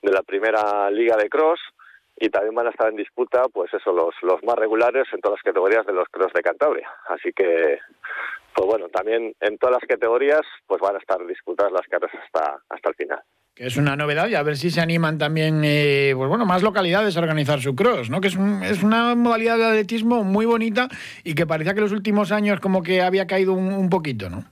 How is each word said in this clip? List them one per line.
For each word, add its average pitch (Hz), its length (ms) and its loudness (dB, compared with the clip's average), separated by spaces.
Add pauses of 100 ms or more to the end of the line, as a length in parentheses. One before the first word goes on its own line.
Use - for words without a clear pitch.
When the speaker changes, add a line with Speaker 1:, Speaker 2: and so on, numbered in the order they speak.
Speaker 1:
de 101 100 0
la 95 120 2
primera 104 680 0
liga 113 260 2
de 104 120 0
cross 156 320 2 (560)
y 110 140 -2
también 107 240 -2
van 120 120 0
a 113 40 0
estar 110 180 0
en 110 80 -2
disputa, 123 460 -2 (100)
pues 90 220 -4
eso, 101 180 0
los, 85 300 2
los 90 200 0
más 117 140 0
regulares 117 560 2
en 104 80 -8
todas 104 180 -2
las - 40 -16
categorías 98 440 2
de 101 60 -4
los 90 160 -2
cross 90 260 -2
de 85 80 0
Cantabria. 90 460 -2 (200)
Así 87 260 -6
que, 82 440 2 (760)
pues 95 120 0
bueno, 101 220 0
también 107 520 -2
en 104 180 -2
todas 127 160 2
las 120 140 -4
categorías, 127 540 2 (240)
pues 90 140 -2
van 98 160 0
a - 20 -6
estar 90 280 -4
disputadas 90 460 -4
las 92 160 -2
carreras 87 260 -4 (100)
hasta, 73 360 -4 (100)
hasta - 180 -6
el 78 60 -4
final. - 260 -8 (340)
Speaker 2:
Que 123 120 -12
es 127 100 -4
una 143 200 0
novedad 151 320 -2
y 226 60 -2
a 147 80 0
ver 147 140 -2
si 165 140 -2
se 160 100 -2
animan 165 380 0
también, 156 440 0
eh, 143 540 4
pues 131 140 -2
bueno, 226 160 0
más 180 160 2
localidades 196 560 2
a - 20 0
organizar 151 400 0
su 131 160 -2
cross, 185 320 0
¿no? 170 140 -2
Que 196 60 0
es 180 80 -2
un, 196 260 0
es 185 200 -2
una 233 320 2
modalidad 233 440 2
de 226 80 4
atletismo 220 580 2
muy 202 220 2
bonita 226 420 2 (340)
y 165 120 -6
que 165 120 2
parecía 156 280 -2
que 214 80 0
los 202 100 0
últimos 208 400 0
años 208 280 0
como 190 220 0
que 180 200 2
había 185 240 2
caído 190 260 2
un, 185 220 -2
un 190 160 0
poquito, 135 400 -2
¿no? 98 220 -10